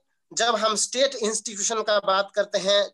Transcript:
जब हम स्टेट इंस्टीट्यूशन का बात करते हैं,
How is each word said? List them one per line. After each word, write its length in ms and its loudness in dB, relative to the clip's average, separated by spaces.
जब 220 2
हम 200 2
स्टेट 400 0
इंस्टीट्यूशन 680 -4
का 180 0
बात 360 0
करते 220 0
हैं, 360 2